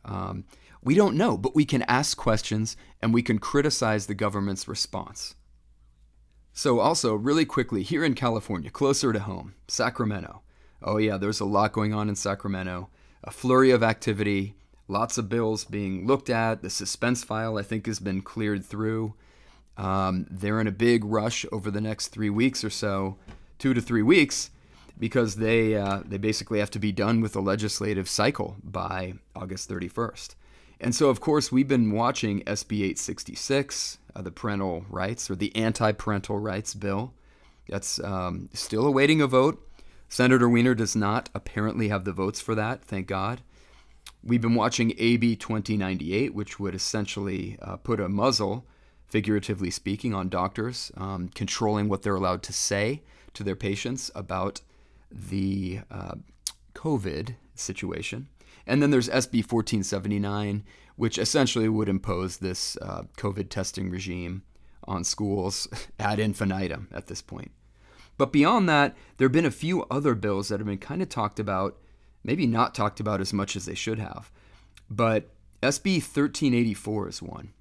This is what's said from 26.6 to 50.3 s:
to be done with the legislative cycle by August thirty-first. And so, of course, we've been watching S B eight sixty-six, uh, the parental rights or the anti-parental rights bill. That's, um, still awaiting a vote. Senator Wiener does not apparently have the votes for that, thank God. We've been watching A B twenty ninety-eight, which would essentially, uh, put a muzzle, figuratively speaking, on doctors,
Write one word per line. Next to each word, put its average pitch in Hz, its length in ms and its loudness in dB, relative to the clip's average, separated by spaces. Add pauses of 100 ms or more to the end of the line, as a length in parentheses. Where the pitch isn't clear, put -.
to - 60 -6
be 101 140 0
done 113 300 2
with 107 100 -2
the 98 80 -2
legislative 101 680 0
cycle - 540 0
by 92 520 -6 (200)
August 95 340 -10
thirty-first. 92 680 -8 (460)
And 120 120 0
so, 147 140 6
of 123 120 4
course, 151 320 2
we've 135 160 4
been 120 240 4
watching 113 540 0
S 104 180 -4
B 104 180 -2
eight 95 160 0
sixty-six, - 1000 -4 (160)
uh, - 60 -10
the 90 100 -8
parental 95 600 -4
rights 98 400 -4
or 92 60 -2
the 101 200 -2
anti-parental 107 840 0
rights 104 360 -4
bill. 104 400 -4 (540)
That's, - 320 -6
um, 92 520 -4
still 110 340 0
awaiting 143 360 6
a 139 40 4
vote. 131 400 4 (440)
Senator 127 380 8
Wiener 120 260 6
does 107 220 0
not 107 380 0
apparently 107 540 -2
have 98 160 -2
the 98 80 -4
votes 95 280 -2
for 113 140 -4
that, 107 300 -4
thank 95 220 -6
God. 98 340 -4 (800)
We've 120 180 2
been 117 140 4
watching 113 440 2
A 117 180 4
B 117 200 2
twenty 107 420 -2
ninety-eight, 95 560 -2
which 104 260 -8
would 95 140 -4
essentially, 98 880 -4
uh, 92 140 -10
put 110 240 -2
a 92 80 0
muzzle, 104 580 0 (400)
figuratively 101 640 0
speaking, 101 440 -4
on 92 140 -2
doctors, 98 680 -4